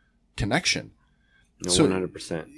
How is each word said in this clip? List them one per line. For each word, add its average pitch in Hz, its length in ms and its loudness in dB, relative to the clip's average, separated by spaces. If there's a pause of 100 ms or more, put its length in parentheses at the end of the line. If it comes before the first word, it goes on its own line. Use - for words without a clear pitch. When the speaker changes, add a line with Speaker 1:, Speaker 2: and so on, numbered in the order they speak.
(360)
Speaker 1:
connection. - 540 -2 (720)
Speaker 2:
No, 90 60 -2
Speaker 1:
So, 90 140 6
Speaker 2:
one 98 80 4
hundred 92 220 -4
percent. 80 440 -8